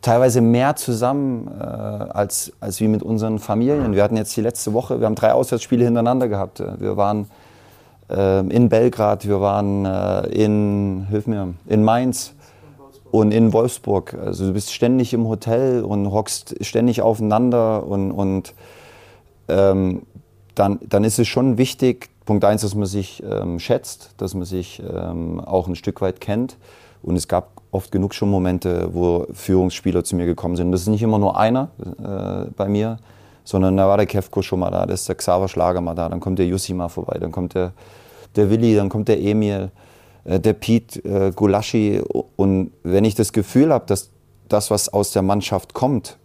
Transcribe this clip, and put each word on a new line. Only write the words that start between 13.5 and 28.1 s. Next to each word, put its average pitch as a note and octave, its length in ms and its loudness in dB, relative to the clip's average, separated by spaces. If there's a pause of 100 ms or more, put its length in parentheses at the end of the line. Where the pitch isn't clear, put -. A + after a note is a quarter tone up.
Wolfsburg. G#2+ 640 0
Also F#2+ 320 -6
du F#2+ 60 0
bist G2+ 200 -6
ständig B2 400 2
im A#2 160 0
Hotel A#2 540 0
und G2+ 300 -2
hockst - 420 -2 (100)
ständig A#2 380 2
aufeinander A2 840 2
und, G2 240 -2
und, F#2+ 440 -2 (920)
ähm, F#2+ 540 2 (520)
dann, G2 340 0
dann - 160 2
ist A2 140 0
es A#2 100 2
schon B2+ 300 0
wichtig, B2+ 520 0 (140)
Punkt G#2 200 0
eins, G#2 160 4
dass G2+ 140 -4
man G#2 120 -2
sich, F#2+ 360 -6
ähm, G2+ 360 -4
schätzt, - 600 -4
dass F#2+ 160 -6
man F#2 100 -6
sich, F2+ 380 -10
ähm, E2+ 580 -8
auch F#2 260 0
ein F2+ 100 -6
Stück - 260 -6
weit F#2 180 -2
kennt. A#2 380 -4 (440)
Und F2 140 -2
es E2 120 -4
gab - 420 -4
oft F#2+ 200 -6
genug F#2+ 220 -2